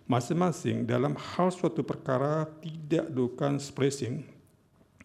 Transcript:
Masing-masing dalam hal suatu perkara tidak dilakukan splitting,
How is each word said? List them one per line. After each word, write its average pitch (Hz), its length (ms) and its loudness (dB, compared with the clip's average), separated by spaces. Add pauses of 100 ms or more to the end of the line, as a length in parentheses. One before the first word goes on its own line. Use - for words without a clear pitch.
Masing-masing 127 800 2
dalam 123 300 2
hal 180 340 0
suatu 160 320 0
perkara 143 640 0 (160)
tidak 160 480 -2
dilakukan 135 480 0
splitting, 135 640 -2 (800)